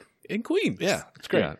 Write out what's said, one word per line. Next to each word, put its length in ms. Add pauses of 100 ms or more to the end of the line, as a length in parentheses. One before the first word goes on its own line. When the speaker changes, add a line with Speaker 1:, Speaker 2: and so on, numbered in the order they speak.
Speaker 1:
<laughs> 200
Speaker 2:
In 140
Queens. 380
Speaker 1:
Yeah, 220 (120)
it's 120
great. 120
Speaker 3:
Yeah, 200